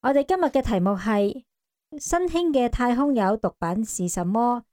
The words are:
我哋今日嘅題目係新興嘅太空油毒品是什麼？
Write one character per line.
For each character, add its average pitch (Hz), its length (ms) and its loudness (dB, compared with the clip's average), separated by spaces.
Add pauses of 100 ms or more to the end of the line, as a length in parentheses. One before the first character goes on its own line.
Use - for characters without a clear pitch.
我 262 80 2
哋 277 120 4
今 370 140 0
日 359 80 2
嘅 269 160 2
題 226 200 0
目 190 100 2
係 202 540 -2 (540)
新 339 200 -2 (100)
興 330 240 0
嘅 247 160 2
太 247 260 0
空 277 200 2
油 208 240 2
毒 185 200 -2
品 180 240 -2
是 185 240 -4
什 175 200 -4
麼？ 240 460 0